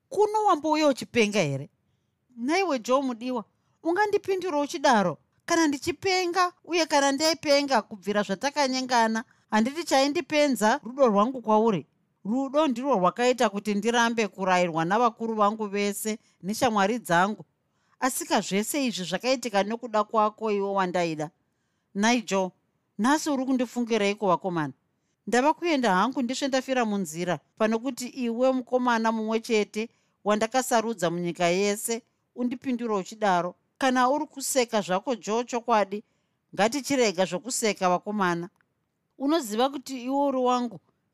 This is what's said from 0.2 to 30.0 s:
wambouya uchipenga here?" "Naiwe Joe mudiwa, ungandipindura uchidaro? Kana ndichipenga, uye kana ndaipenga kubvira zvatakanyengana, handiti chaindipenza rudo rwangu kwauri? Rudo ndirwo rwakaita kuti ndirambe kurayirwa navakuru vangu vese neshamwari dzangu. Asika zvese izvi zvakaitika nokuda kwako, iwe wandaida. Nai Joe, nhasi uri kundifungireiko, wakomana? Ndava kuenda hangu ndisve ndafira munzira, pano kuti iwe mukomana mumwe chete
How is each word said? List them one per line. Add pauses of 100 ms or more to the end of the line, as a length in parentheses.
wambouya
uchipenga
here?" (680)
"Naiwe
Joe
mudiwa, (400)
ungandipindura
uchidaro? (280)
Kana
ndichipenga, (100)
uye
kana
ndaipenga
kubvira
zvatakanyengana, (280)
handiti
chaindipenza
rudo
rwangu
kwauri? (400)
Rudo
ndirwo
rwakaita
kuti
ndirambe
kurayirwa
navakuru
vangu
vese (240)
neshamwari
dzangu. (540)
Asika
zvese
izvi
zvakaitika
nokuda
kwako,
iwe
wandaida. (640)
Nai
Joe, (460)
nhasi
uri
kundifungireiko,
wakomana? (540)
Ndava
kuenda
hangu
ndisve
ndafira
munzira, (180)
pano
kuti
iwe
mukomana
mumwe
chete (340)